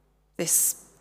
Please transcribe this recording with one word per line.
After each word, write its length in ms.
this, 480